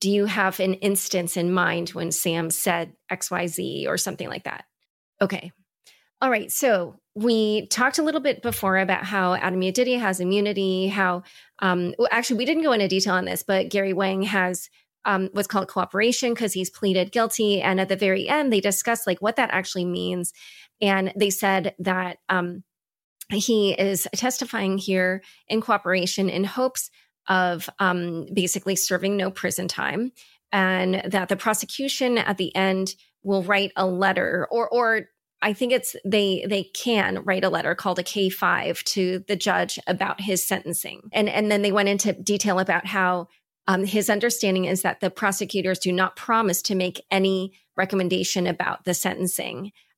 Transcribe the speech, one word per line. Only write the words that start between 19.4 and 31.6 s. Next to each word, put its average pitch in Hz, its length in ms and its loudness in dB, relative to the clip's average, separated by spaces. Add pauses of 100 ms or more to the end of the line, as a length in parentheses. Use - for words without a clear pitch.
actually 185 360 -2
means. 180 480 -4 (460)
And 190 360 2
they 202 140 2
said 190 480 0
that, 185 400 -2 (100)
um, 180 360 -2 (680)
he 208 420 2
is 196 420 0
testifying 214 640 -2
here 185 440 0 (260)
in 220 120 0
cooperation 190 680 0
in 185 160 0
hopes 254 460 -2 (380)
of, 180 400 2 (120)
um, 175 520 0
basically 190 440 -2
serving 190 400 0
no 190 160 -2
prison 185 340 -4
time, 180 460 -4 (400)
and 185 580 2
that 190 180 0
the 196 80 0
prosecution 240 840 0